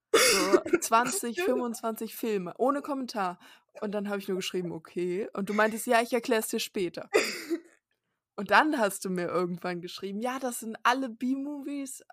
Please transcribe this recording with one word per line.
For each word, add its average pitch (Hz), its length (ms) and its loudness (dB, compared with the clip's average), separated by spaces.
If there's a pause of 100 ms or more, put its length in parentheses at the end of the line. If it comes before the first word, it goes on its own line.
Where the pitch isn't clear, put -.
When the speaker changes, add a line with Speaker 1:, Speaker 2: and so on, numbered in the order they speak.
(200)
Speaker 1:
So 403 440 6
Speaker 2:
<laughs> 339 160 2
Speaker 1:
zwanzig, 240 640 2
Speaker 2:
Stimmt. - 0 -
Speaker 1:
fünfundzwanzig 233 760 -2
Filme, 202 420 -2
ohne 277 240 2
Kommentar. 233 560 -4 (420)
Und 214 120 -4
dann 202 160 -4
hab 202 100 -2
ich 196 100 -8
nur 185 100 -2
geschrieben, 180 340 -4
„Okay.“ 180 640 -4
Und 196 160 -4
du 208 40 -2
meintest, 220 320 2
„Ja, 240 160 6
ich 240 100 -6
erklär's 233 360 0
dir 220 120 -2
später.“ - 520 -6
Speaker 2:
<laughs> 339 400 0 (840)
Speaker 1:
Und 202 140 -6
dann 285 280 6
hast 202 260 0
du 190 60 -4
mir 180 160 -2
irgendwann 175 540 -2
geschrieben, 196 400 -10
„Ja, 247 180 -4
das 254 220 -6
sind 220 220 -10
alle 262 260 2
B-Movies 277 960 -6 (100)